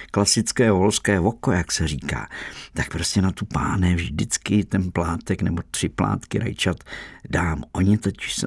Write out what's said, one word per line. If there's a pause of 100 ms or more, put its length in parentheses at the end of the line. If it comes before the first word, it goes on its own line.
(100)
klasické
volské
voko,
jak
se
říká, (440)
tak
prostě
na
tu
pánev
vždycky
ten
plátek
nebo
tři
plátky
rajčat (540)
dám. (100)
Oni
totiž
se